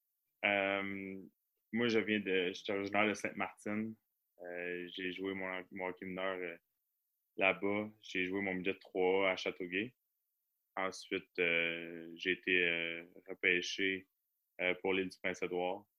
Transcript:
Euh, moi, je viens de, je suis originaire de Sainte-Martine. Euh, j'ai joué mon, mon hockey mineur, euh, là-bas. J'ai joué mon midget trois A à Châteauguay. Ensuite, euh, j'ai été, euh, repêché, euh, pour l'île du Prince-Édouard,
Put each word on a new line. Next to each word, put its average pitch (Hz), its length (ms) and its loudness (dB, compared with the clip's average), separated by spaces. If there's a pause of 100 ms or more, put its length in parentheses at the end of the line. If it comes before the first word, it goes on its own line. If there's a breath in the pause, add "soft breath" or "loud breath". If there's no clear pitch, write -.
(460)
Euh, 98 680 0 (580)
moi, 120 160 4
je 110 100 4
viens 104 220 2
de, 92 320 2
je - 0 -
suis - 180 -6
originaire 101 340 2
de 104 100 4
Sainte-Martine. 107 760 -4 (480)
Euh, 87 540 -6
j'ai 92 160 -4
joué 95 220 -4
mon, 95 160 -4 (240)
mon 92 140 -4
hockey 92 180 -6
mineur, 92 340 -2
euh, 85 160 -6 (800)
là-bas. 98 540 2 (120)
J'ai 92 280 -2
joué 95 100 -2
mon 95 140 0
midget 92 260 -2
trois 95 480 2
A 95 60 6
à - 20 -2
Châteauguay. 95 580 -4 (840)
Ensuite, 95 640 -4
euh, 85 760 0
j'ai 92 160 0
été, 90 320 4
euh, 85 400 0 (240)
repêché, 95 800 0 (540)
euh, 90 200 2
pour 95 120 2
l'île 95 160 2
du - 120 -14
Prince-Édouard, 90 640 -2 (160)